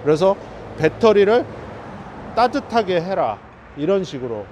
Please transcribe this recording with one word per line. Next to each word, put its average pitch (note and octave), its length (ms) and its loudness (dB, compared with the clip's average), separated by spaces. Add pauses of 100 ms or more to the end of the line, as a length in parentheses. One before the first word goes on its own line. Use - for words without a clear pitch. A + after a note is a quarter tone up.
그래서 F3 320 4 (440)
"배터리를 G#3 640 4 (880)
따뜻하게 A3+ 640 0
해라." E3 360 -2 (380)
이런 F#3 280 0
식으로. A#2+ 480 -8